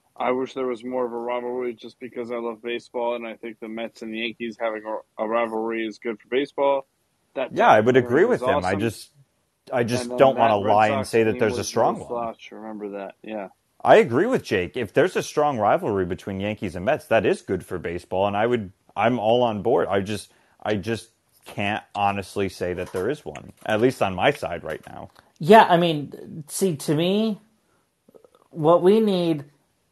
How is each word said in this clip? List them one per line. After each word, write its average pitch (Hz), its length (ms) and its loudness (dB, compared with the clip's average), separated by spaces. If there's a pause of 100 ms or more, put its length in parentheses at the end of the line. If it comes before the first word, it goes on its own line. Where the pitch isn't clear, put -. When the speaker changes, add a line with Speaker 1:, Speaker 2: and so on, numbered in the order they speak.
(160)
Speaker 1:
"I 123 160 -2
wish 127 220 -6
there 131 120 -4
was 120 180 -6
more 127 220 -4
of 117 60 -10
a 120 40 -10
rivalry 123 580 -6
just 113 260 -20
because 120 320 -12
I 123 40 -6
love 117 240 -8
baseball, 120 540 -6
and 117 120 -8
I 110 80 -12
think 113 260 -16
the 113 80 -14
Mets 113 340 -12
and 110 100 -10
the 110 60 -8
Yankees 117 420 -8
having 110 240 -4
a, 110 400 -10
a 107 40 -4
rivalry 113 580 -2
is 104 120 -10
good 117 220 -8
for - 80 -20
baseball." 139 580 0 (480)
That 131 180 -6
Speaker 2:
Yeah, 202 160 4
I 117 120 8
would 123 140 4
Speaker 1:
rivalry 123 120 6
Speaker 2:
agree 135 180 4
Speaker 1:
is 240 40 4 (120)
Speaker 2:
with - 20 -8
him. 127 220 0
I 90 40 -2
Speaker 1:
awesome. 98 120 0
Speaker 2:
just, 113 300 -4 (640)
I 123 120 2
just 120 180 -2
Speaker 1:
And 120 100 -10
then 123 60 -2
Speaker 2:
don't 135 160 8
Speaker 1:
that 120 60 -2
Speaker 2:
wanna 107 240 4
Speaker 1:
Red 104 100 2
Speaker 2:
lie 107 140 6
and 107 100 0
Speaker 1:
Sox 127 100 -4
Speaker 2:
say 113 140 4
that 110 100 2
Speaker 1:
team 123 60 -6
Speaker 2:
there's 110 160 2
a - 40 -4
Speaker 1:
was 98 100 -6
Speaker 2:
strong 135 260 0
Speaker 1:
no 156 60 -10
Speaker 2:
one. - 80 -12
Speaker 1:
slouch. 117 440 -8
Remember 107 380 -12
that, 98 320 -12
yeah. 104 260 -10 (340)
Speaker 2:
I 139 140 8
agree 170 300 4
with 240 160 -2
Jake. 92 340 -2
If 120 160 -6
there's 165 240 2
a 180 60 0
strong 147 360 -2
rivalry 110 460 2
between 95 360 -6
Yankees 101 360 -6
and 90 80 -8
Mets, 139 220 -2
that 110 180 2
is - 180 0
good 92 220 -4
for 92 140 -8
baseball, 90 480 -4
and 101 100 -2
I 107 100 0
would 113 260 -2 (260)
I'm 117 200 2
all 117 260 2
on 107 180 -2
board. 113 260 2
I 101 120 0
just, 101 300 -6 (320)
I 107 120 -2
just 107 360 -6 (360)
can't 104 380 -6 (100)
honestly 101 560 -2
say 90 240 -6
that 87 180 -8
there 95 160 -2
is - 160 -6
one, - 280 -14 (120)
at 107 160 -2
least 127 220 2
on 98 120 0
my 110 180 2
side 85 320 -10
right 78 240 -10
now. - 220 -16 (280)
Speaker 3:
Yeah, 202 300 8
I 180 100 4
mean, 160 720 -4
see, 185 280 -2
to 151 180 -2
me, 196 460 0 (1080)
what 165 320 4
we 208 180 6
need 175 440 0 (480)